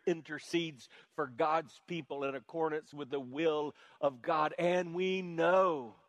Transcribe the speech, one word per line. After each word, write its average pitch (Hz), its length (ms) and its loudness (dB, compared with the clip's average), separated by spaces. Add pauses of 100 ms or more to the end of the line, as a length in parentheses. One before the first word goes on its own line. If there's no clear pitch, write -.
intercedes 160 840 -4 (260)
for 147 120 -4
God's 151 600 0
people 143 380 -4
in 139 100 -2
accordance 156 580 -4
with 147 160 -8
the 139 120 -2
will 151 520 0 (280)
of 135 200 0
God. 156 380 2
And 175 340 0
we 185 280 0
know 170 720 2 (140)